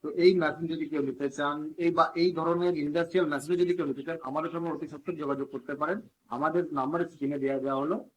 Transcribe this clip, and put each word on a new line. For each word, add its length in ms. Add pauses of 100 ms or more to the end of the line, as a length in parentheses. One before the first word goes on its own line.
তো 80
এই 240
মেশিন 320
যদি 200
কেউ 160
নিতে 280
চান, 480
এই 120
বা 260
এই 160
ধরনের 440
ইন্ডাস্ট্রিয়াল 520
মেশিন 280
যদি 200
কেউ 100
নিতে 160
চান, 200
আমাদের 280
সঙ্গে 200
অতি 160
সত্বর 280
যোগাযোগ 360
করতে 240
পারেন। 240 (300)
আমাদের 340 (100)
নাম্বার 400
স্ক্রিনে 260
দেওয়া 200
দেওয়া 240
হলো 140 (200)